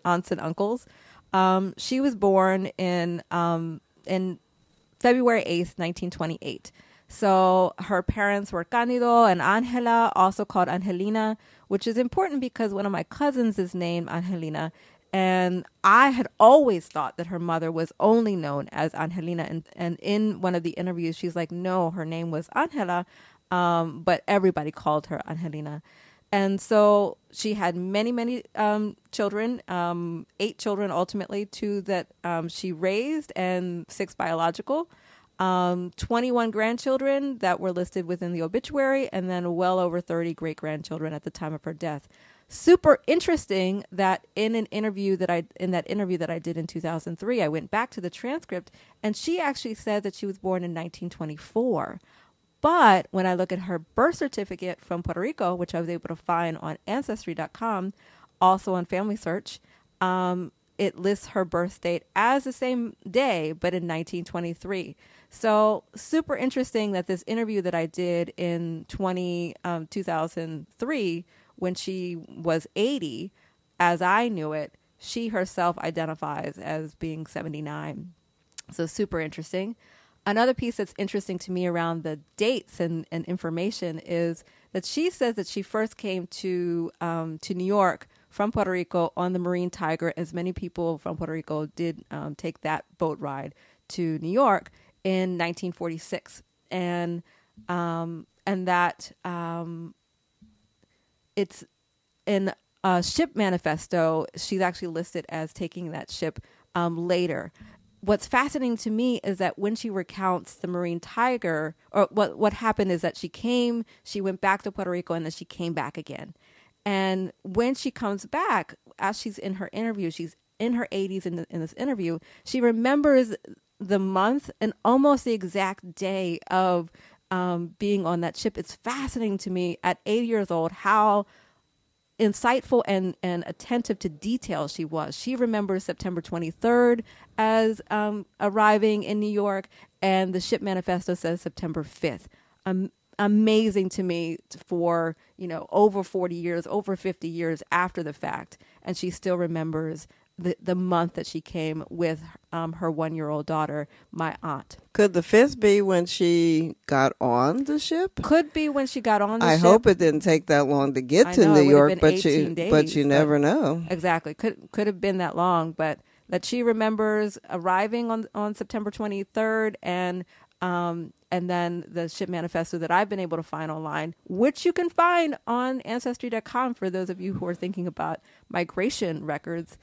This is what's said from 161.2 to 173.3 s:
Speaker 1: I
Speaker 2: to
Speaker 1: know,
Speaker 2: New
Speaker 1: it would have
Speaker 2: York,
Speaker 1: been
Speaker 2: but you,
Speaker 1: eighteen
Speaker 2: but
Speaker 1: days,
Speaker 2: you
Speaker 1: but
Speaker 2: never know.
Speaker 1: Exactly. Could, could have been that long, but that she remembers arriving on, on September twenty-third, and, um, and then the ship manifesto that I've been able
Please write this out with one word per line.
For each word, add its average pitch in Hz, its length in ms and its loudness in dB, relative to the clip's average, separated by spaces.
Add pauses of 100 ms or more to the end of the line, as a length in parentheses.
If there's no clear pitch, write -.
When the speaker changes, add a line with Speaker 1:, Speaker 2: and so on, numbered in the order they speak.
Speaker 1:
I 180 60 -6
Speaker 2:
to 262 100 6
Speaker 1:
know, 160 100 10
Speaker 2:
New 151 80 10
Speaker 1:
it 147 40 10
would - 20 8
have 139 40 8
Speaker 2:
York, 143 200 10
Speaker 1:
been 139 80 2
Speaker 2:
but 170 260 6
you, 165 60 6
Speaker 1:
eighteen 151 240 2 (160)
Speaker 2:
but 151 160 8
Speaker 1:
days, 156 100 -4
Speaker 2:
you 147 80 4
Speaker 1:
but 143 40 4
Speaker 2:
never 147 300 6
know. 170 520 2
Speaker 1:
Exactly. 165 420 0
Could, - 400 -6
could 208 140 -2
have 196 120 -2
been 190 200 0
that 175 180 -2
long, 170 360 2
but 156 260 -2 (320)
that 180 160 -4
she 247 160 -2
remembers 214 760 2 (120)
arriving 208 600 0
on, 226 240 -4
on 208 200 -4
September 214 360 -6
twenty-third, 214 920 -2
and, 180 420 -2 (380)
um, 175 500 -2 (180)
and 180 200 -2
then 175 360 -2
the 170 220 -6
ship 180 220 -6
manifesto 170 480 -4
that 165 120 -4
I've 190 200 4
been 196 100 -4
able 165 160 -4